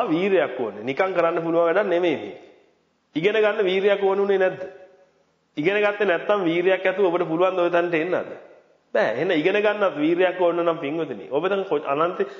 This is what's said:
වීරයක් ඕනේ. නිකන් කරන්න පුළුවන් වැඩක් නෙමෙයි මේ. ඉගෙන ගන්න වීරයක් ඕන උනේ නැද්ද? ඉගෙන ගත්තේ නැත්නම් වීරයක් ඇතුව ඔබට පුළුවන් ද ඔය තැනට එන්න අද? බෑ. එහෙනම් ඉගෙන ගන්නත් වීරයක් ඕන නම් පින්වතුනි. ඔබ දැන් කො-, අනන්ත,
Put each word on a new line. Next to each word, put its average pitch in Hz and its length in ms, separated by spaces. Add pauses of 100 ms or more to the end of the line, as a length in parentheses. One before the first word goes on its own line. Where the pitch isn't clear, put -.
වීරයක් 165 540
ඕනේ. 107 240
නිකන් 185 300
කරන්න 170 280
පුළුවන් 170 240
වැඩක් 190 220
නෙමෙයි 175 300
මේ. 101 200 (760)
ඉගෙන 196 200
ගන්න 214 300
වීරයක් 196 380
ඕන 190 160
උනේ 196 180
නැද්ද? 185 240 (960)
ඉගෙන 185 200
ගත්තේ 208 300
නැත්නම් 190 360
වීරයක් 180 420
ඇතුව 190 220
ඔබට 170 200
පුළුවන් 180 280
ද 175 60
ඔය 170 100
තැනට 170 240
එන්න 165 180
අද? 113 180 (600)
බෑ. 180 200
එහෙනම් 165 200
ඉගෙන 170 240
ගන්නත් 208 380
වීරයක් 175 440
ඕන 170 180
නම් 170 200
පින්වතුනි. 143 520
ඔබ 143 140
දැන් 190 220
කො-, 147 180
අනන්ත, 165 360 (200)